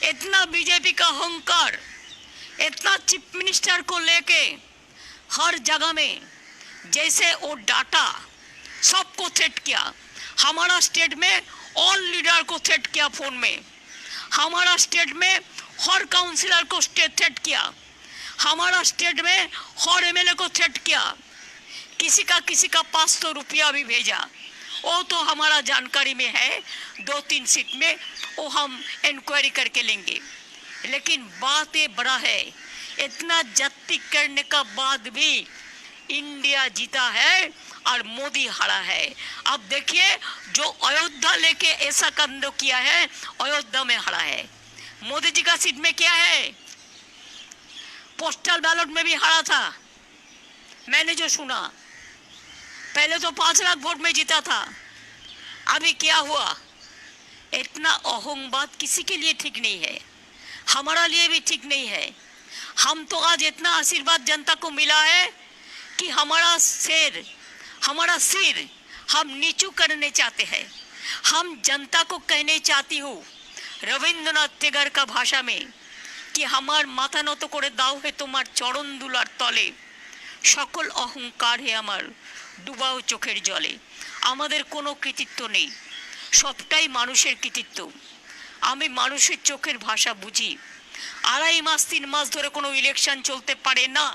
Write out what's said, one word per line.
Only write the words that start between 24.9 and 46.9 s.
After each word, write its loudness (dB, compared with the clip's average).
तो -2
हमारा 2
जानकारी 0
में -2
है, 0
दो -4
तीन -4
सीट 0
में 2
वो -6
हम -2
इंक्वायरी 0
करके 0
लेंगे। -4
लेकिन -2
बात -2
ये 2
बड़ा 0
है, 0
इतना 0
जाति -2
करने 0
का 2
बाद -2
भी 0
इंडिया 0
जीता -4
है 4
और 0
मोदी -4
हारा 0
है। -2
अब 0
देखिए, 2
जो 2
अयोध्या 2
लेके 4
ऐसा 2
कांड -2
किया 0
है, 2
अयोध्या -2
में 0
हारा -2
है। -4
मोदी 0
जी 2
का 4
सीट 0
में 0
क्या 4
है? 2